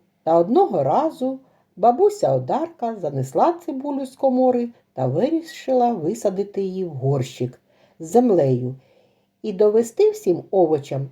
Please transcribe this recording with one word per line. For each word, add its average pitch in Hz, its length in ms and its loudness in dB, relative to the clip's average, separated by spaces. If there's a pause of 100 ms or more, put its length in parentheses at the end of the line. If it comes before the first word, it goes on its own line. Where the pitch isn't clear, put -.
(240)
Та 165 140 2
одного 220 460 2
разу 262 560 -2 (360)
бабуся 240 600 2
Одарка 226 600 -4
занесла 165 580 -2
цибулю 277 520 -8
з 262 100 -16
комори 254 540 0 (240)
та 131 140 -2
вирішила 247 840 0
висадити 196 680 -4
її 185 240 -4
в 170 40 -6
горщик 131 720 -4 (380)
з 160 80 -12
землею 139 680 2 (680)
і 214 120 -6
довести 226 580 2
всім 175 400 -2
овочам, 151 600 0